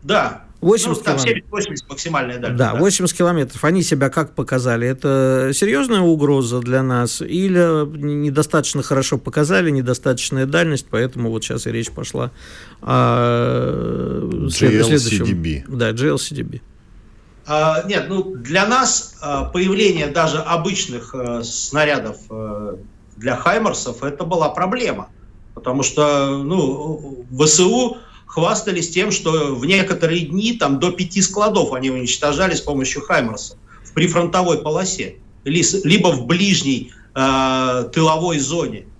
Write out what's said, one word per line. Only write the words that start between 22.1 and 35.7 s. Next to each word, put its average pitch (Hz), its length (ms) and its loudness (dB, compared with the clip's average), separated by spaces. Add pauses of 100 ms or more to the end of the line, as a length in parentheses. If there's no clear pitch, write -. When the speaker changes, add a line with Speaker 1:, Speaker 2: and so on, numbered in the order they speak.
Speaker 1:
э, 107 460 -8 (400)
для 120 180 -4
«Хаймарсов» 175 680 -2
это 143 200 -6
была 160 260 0
проблема, 185 580 -2 (460)
потому 127 280 -2
что, 139 640 2
ну, 143 840 -2
В 131 160 2
С 156 120 4
У 233 380 4 (300)
хвастались 180 640 -2
тем, 196 200 0
что 156 460 0
в 120 80 -6
некоторые 175 640 0
дни 202 260 -2
там 139 260 0
до 180 140 0
пяти 185 300 -2
складов 190 500 2
они 131 180 -2
уничтожали 147 640 0
с 160 60 -2
помощью 135 420 -4
«Хаймарсов» 123 540 -2 (260)
в - 120 -20
прифронтовой 170 680 2
полосе, 156 540 -4 (280)
ли-, 160 200 2 (180)